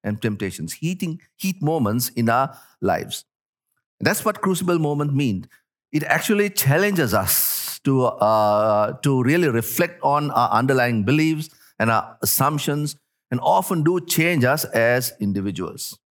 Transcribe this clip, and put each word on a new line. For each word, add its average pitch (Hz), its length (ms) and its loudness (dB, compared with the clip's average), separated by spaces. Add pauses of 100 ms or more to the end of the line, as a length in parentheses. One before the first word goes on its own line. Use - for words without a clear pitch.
and 104 180 -6
temptations, 98 520 -6
heating, 170 460 -6 (180)
heat 190 240 -8
moments 127 480 0
in 113 200 0
our 131 260 2 (260)
lives. - 440 -4 (760)
That's 165 240 0
what 208 180 -2
crucible 175 380 0
moment 147 340 0
means. 127 340 0 (440)
It 151 120 -2
actually 202 480 0
challenges 160 640 2
us - 720 -2
to, 131 220 2
uh, 107 960 2
to 131 220 2
really 156 260 2
reflect 123 540 -2
on 143 280 0
our 117 200 2
underlying 120 520 2
beliefs 156 460 0 (300)
and 113 120 2
our - 300 -2
assumptions, 147 760 0 (340)
and 123 120 -4
often 170 420 0
do 175 160 2
change 170 460 0
us 143 200 2
as 123 540 0
individuals. 98 800 -6 (160)